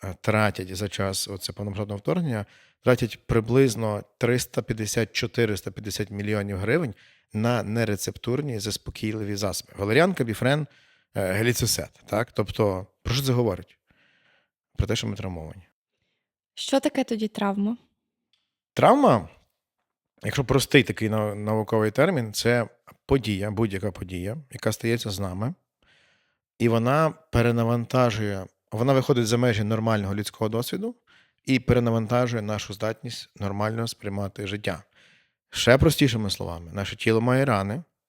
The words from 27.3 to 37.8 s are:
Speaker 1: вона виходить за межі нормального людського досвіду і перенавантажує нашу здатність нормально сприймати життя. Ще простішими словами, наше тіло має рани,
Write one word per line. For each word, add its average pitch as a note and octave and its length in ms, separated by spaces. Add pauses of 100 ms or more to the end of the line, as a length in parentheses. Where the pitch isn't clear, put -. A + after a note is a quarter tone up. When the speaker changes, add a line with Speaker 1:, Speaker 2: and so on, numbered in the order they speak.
Speaker 1:
вона B2 220
виходить B2+ 340
за A#2 100
межі A#2 260
нормального G#2+ 520
людського G#2+ 340
досвіду F#3 460 (500)
і C3 140
перенавантажує A#2+ 800
нашу G#2 320
здатність A2 560 (100)
нормально G#2+ 480
сприймати G2+ 600
життя. G2 360 (640)
Ще - 280
простішими A#2+ 520
словами, E2+ 440
наше G2 220
тіло A2+ 260
має B2+ 240
рани, G#2+ 380 (260)